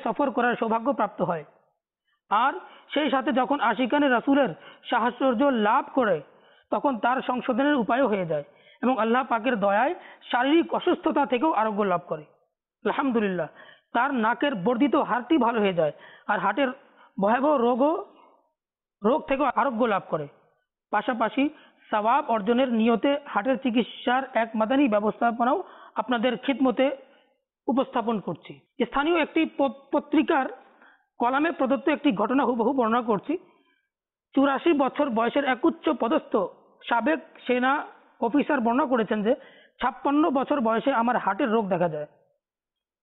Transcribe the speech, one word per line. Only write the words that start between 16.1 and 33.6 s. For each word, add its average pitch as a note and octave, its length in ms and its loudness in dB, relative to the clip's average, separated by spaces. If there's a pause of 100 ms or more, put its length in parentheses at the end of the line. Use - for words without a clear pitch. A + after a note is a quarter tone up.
আর G3+ 120 0
হার্টের G#3 280 0 (540)
ভয়াবহ B3 340 2
রোগও, C4+ 500 0 (1000)
রোগ B3+ 240 0
থেকেও C#4 180 -2 (100)
আরোগ্য A#3 300 0
লাভ G3+ 240 0
করে। D3+ 180 -6 (640)
পাশাপাশি A#3+ 580 -2 (420)
সওয়াব A#3+ 380 0
অর্জনের A#3 440 0
নিয়তে A#3 520 2
হার্টের B3 320 -2
চিকিৎসার B3 640 -2 (100)
এক A3 220 0
মাদানী B3+ 320 2
ব্যবস্থাপনাও A#3 760 0 (320)
আপনাদের A#3+ 420 0
খিদমতে C4+ 600 2 (680)
উপস্থাপন A#3 520 -2
করছি। C#3 400 -12 (260)
স্থানীয় D#4 360 0
একটি D#4+ 240 0
প-, - 460 -4
পত্রিকার D4 540 0 (760)
কলামে C4+ 320 0
প্রদত্ত C4+ 380 0
একটি D4 220 2
ঘটনা A3+ 320 0
হুবহু A#3+ 300 0
বর্ণনা A#3+ 280 0
করছি। A#3 360 -2 (960)